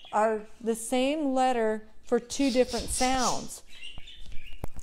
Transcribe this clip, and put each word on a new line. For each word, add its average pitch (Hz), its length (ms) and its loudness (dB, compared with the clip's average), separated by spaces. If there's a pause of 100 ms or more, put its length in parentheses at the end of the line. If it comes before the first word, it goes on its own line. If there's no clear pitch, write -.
(140)
are 214 300 2 (180)
the 226 140 0
same 269 580 0
letter 233 540 2 (180)
for 240 140 2
two 262 320 0
different 247 380 2
sounds. - 720 0 (1200)